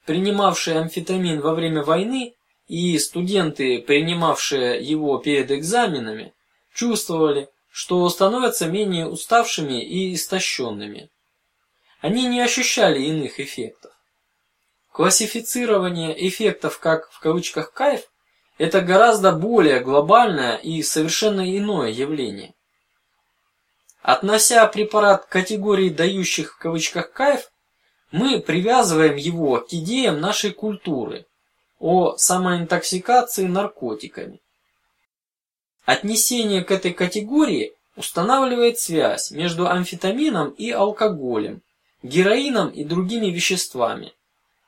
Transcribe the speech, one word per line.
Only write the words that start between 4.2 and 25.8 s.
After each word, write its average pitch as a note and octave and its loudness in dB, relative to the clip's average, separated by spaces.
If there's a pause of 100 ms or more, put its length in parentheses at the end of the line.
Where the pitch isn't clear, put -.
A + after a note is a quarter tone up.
его D3 0
перед C#3 0
экзаменами, C#3+ -2 (400)
чувствовали, D#3+ 0 (220)
что F3+ 0
становятся G3 0
менее F3+ -2
уставшими E3 -2
и F#3 -4
истощёнными. - -6 (920)
Они A#3+ 0
не B3 0
ощущали A3 2
иных D3+ -4
эффектов. - -12 (1000)
Классифицирование F#3 0
эффектов F#3 -2
как, D#3+ -2
в - -20
кавычках, E3 -2
«кайф» — C#4 -2 (480)
это E3+ 2
гораздо F#3+ 6
более E3 4
глобальное D3 4
и D#3+ -6
совершенно F#3 0
иное G3 -2
явление. A#2+ -6 (1500)
Относя A3 4
препарат G#3 2
к - -20
категории F#3+ 0